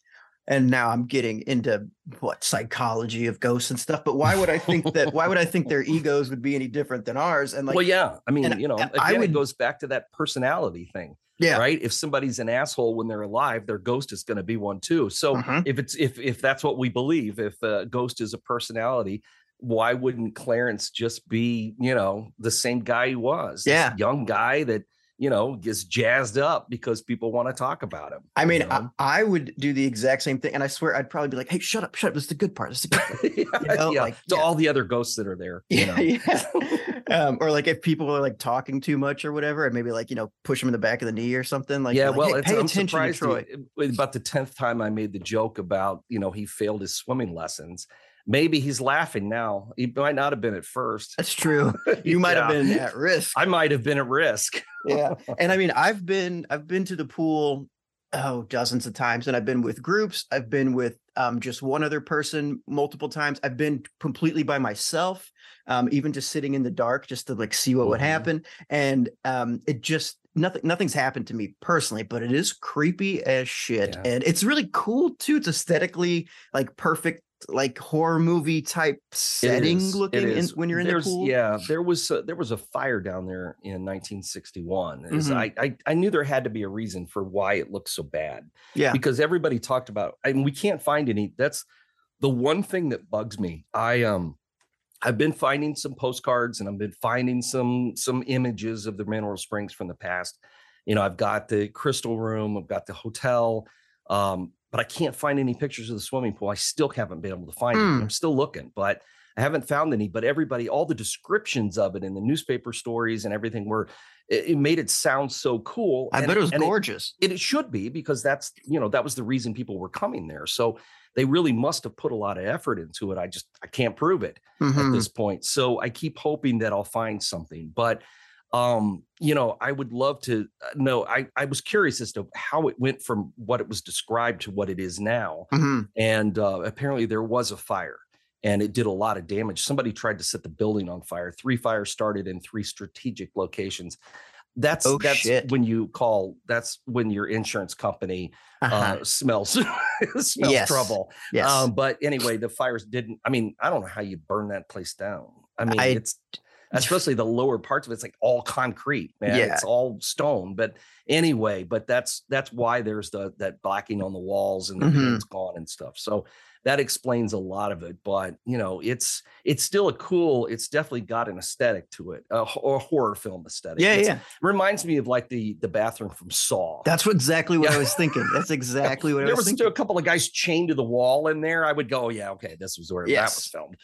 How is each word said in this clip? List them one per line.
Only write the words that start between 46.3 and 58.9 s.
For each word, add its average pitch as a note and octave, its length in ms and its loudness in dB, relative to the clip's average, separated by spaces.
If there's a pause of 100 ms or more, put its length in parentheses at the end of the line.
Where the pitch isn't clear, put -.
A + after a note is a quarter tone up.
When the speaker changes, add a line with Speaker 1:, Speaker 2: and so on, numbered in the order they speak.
Speaker 2:
he G#2 140 -8
failed G#2 360 -4
his F#2+ 140 -6
swimming A#2+ 380 -4
lessons. E2 540 -10 (380)
Maybe D3+ 360 4
he's C3+ 180 -2
laughing C3+ 480 0
now. G#2+ 480 -4
He B2 180 -2
might C#3+ 220 2
not C#3 160 2
have C3 80 -2
been G#2+ 160 -2
at E2+ 100 -6
first. A#2 520 -6
Speaker 1:
That's - 160 -4
true. D3 400 4 (140)
Speaker 2:
<laughs> - 180 2
Speaker 1:
You E3+ 140 4
might F3 180 6
have A#2 120 4
Speaker 2:
Yeah. D3 140 4
Speaker 1:
been - 160 6
at B2 160 -2
risk. E3+ 420 2
Speaker 2:
I D#3 80 4
might E3 260 4
have C3 120 2
been D3 140 2
at C3+ 100 0
risk. C3 600 0
<laughs> - 60 -20 (120)
Speaker 1:
Yeah. D3 280 2 (260)
And F3 100 4
I F#3+ 60 6
mean, F#3 160 4
I've F#3 340 2
been, F3+ 440 -2
I've D3+ 180 -4
been F#3 180 0
to F#3 120 -6
the D3+ 80 -4
pool, D3+ 640 0 (420)
oh, C3 320 -4
dozens A#2+ 420 -2
of A2+ 80 -8